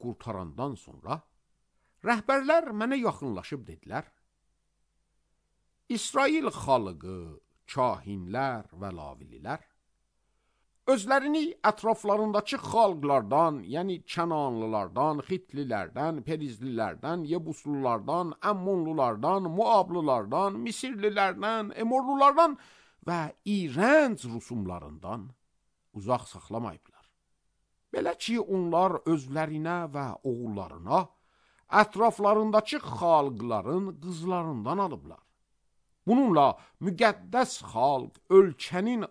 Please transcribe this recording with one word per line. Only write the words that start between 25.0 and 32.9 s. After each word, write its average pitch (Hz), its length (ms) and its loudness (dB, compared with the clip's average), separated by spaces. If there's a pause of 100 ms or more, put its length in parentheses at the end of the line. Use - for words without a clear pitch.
uzaq 110 360 -4
saxlamayıblar. 101 720 -12 (880)
Belə - 220 -2
ki, 226 260 -4
onlar 180 600 2
özlərinə 156 880 -2
və 139 180 -6 (140)
oğullarına 117 840 -2 (640)
ətraflarındakı 214 1080 4
xalqların 143 1200 0